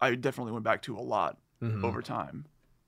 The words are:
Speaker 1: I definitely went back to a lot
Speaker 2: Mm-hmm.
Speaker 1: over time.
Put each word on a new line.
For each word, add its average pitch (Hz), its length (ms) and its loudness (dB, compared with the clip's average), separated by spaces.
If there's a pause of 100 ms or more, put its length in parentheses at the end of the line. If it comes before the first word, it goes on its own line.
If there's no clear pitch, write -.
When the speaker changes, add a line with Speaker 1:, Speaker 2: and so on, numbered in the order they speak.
Speaker 1:
I 127 160 6
definitely 127 360 -2
went 113 120 -4
back 110 180 4
to 107 160 -6
a - 20 -6
lot 110 380 0 (240)
Speaker 2:
Mm-hmm. 110 220 0
Speaker 1:
over 117 180 -2
time. 110 420 -6 (420)